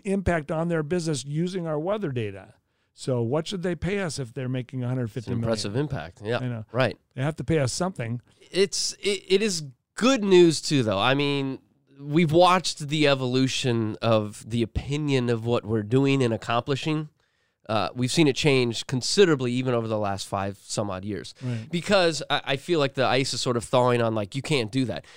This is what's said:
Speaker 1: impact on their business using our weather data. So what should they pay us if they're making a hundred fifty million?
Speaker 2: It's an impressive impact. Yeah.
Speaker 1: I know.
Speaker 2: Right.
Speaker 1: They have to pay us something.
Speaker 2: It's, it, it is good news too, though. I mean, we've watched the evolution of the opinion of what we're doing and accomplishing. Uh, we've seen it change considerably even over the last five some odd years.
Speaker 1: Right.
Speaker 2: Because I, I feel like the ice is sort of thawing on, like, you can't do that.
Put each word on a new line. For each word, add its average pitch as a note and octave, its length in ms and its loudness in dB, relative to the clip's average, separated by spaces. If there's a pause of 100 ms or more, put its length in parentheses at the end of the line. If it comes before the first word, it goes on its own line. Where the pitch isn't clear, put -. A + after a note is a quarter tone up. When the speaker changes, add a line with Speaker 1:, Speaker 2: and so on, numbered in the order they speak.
Speaker 1:
impact F3+ 440 0
on E3+ 200 -2
their E3 120 0
business D#3 440 -2
using E3+ 420 -4
our D3+ 100 -2
weather F3+ 360 -4
data. G2+ 400 -8 (400)
So B2+ 280 -4
what C3+ 260 -2
should F#3 160 -6
they F3 120 -2
pay F#3 240 -2
us F3 180 -4
if A#2+ 160 -8
they're C3 160 -8
making B2+ 340 -6
a A#2+ 40 -4
hundred B2 240 -2
fifty A2+ 200 -8
million? A#2 200 0
Speaker 2:
It's G#2+ 140 -2
an G2+ 100 -6
impressive - 0 -
impact. F#2+ 480 -6
Yeah. A2+ 140 -2
Speaker 1:
I B2+ 100 -4
know. A#2 240 -8
Speaker 2:
Right. A#2+ 260 -2 (180)
Speaker 1:
They C3 60 -6
have D#3 140 -2
to - 80 -10
pay D#3+ 160 0
us C3 140 0
something. B2 480 -4 (280)
Speaker 2:
It's, - 520 -2
it, G3+ 260 -2
it F#3+ 140 4
is F#3 220 -2 (320)
good A3+ 280 2
news F3+ 380 8
too, C#3 220 2
though. G2+ 160 2
I B2 160 2
mean, C#3 440 -2 (400)
we've D3 320 2
watched F3 560 4
the D3 200 4
evolution B2+ 920 0
of A2 480 0
the A#2 140 0
opinion C3+ 640 -2
of A2+ 160 -2
what A#2+ 200 0
we're A2 180 0
doing C3+ 400 2
and A#2 100 2
accomplishing. C#3 760 -2 (600)
Uh, G#2 240 0
we've B2 180 -2
seen E3 180 4
it B2 60 2
change C3 520 0
considerably C3+ 640 2
even B2+ 220 -2
over A2+ 160 -2
the A2 100 -2
last G2 260 -4
five G2 380 -6
some G#2+ 260 -4
odd F#2 140 -8
years. G2 300 -10 (100)
Speaker 1:
Right. A#2 260 -8
Speaker 2:
Because E3+ 600 0
I, C#3+ 160 -2
I C#3 100 0
feel E3 240 0
like C#3 140 2
the C3 120 2
ice B2+ 280 2
is A#2+ 80 -6
sort B2 160 0
of A2+ 80 0
thawing B2 360 4
on, A2+ 140 0
like, G#2 200 -6
you C3+ 60 -4
can't A#2+ 300 0
do C3 140 0
that. F2 180 -6 (140)